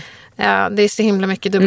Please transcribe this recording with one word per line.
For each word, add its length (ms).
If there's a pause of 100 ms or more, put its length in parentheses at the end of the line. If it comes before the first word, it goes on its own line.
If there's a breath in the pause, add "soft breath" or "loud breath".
(360 loud breath)
Ja, 340
det 140
är 60
så 140
himla 240
mycket 240
dubbla 160